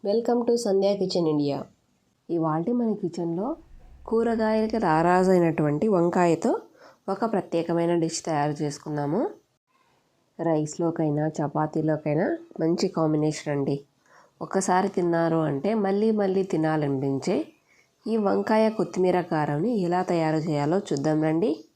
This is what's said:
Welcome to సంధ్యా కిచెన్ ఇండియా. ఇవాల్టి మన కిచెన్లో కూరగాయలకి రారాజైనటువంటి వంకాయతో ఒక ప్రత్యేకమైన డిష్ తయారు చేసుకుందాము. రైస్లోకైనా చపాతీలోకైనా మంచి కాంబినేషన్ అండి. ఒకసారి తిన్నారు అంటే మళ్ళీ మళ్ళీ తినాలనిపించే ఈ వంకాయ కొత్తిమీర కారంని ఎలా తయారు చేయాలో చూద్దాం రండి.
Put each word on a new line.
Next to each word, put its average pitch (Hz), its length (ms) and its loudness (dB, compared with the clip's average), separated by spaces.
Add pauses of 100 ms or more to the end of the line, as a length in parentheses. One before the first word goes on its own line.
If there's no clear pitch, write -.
Welcome 233 400 2
to 240 60 4 (100)
సంధ్యా 196 260 2 (120)
కిచెన్ 180 300 0
ఇండియా. 143 260 0 (720)
ఇవాల్టి 165 500 0
మన 220 220 0
కిచెన్లో 170 440 -4 (640)
కూరగాయలకి 226 760 0
రారాజైనటువంటి 170 1080 4
వంకాయతో 175 580 2 (640)
ఒక 190 60 -6 (140)
ప్రత్యేకమైన 170 600 0 (100)
డిష్ 165 220 -4
తయారు 151 360 0
చేసుకుందాము. 147 600 -2 (1300)
రైస్లోకైనా 156 800 0 (100)
చపాతీలోకైనా 156 880 -2 (360)
మంచి 170 260 0 (100)
కాంబినేషన్ 156 580 0
అండి. 139 200 0 (720)
ఒకసారి 190 520 0
తిన్నారు 165 420 2 (100)
అంటే 143 220 -2 (140)
మళ్ళీ 202 240 0 (120)
మళ్ళీ 190 220 0 (100)
తినాలనిపించే 147 840 0 (760)
ఈ 226 40 0 (100)
వంకాయ 202 380 2 (140)
కొత్తిమీర 180 420 2 (120)
కారంని 151 380 0 (160)
ఎలా 180 140 0 (120)
తయారు 160 360 0
చేయాలో 151 300 0 (100)
చూద్దాం 156 380 0
రండి. 170 240 0 (240)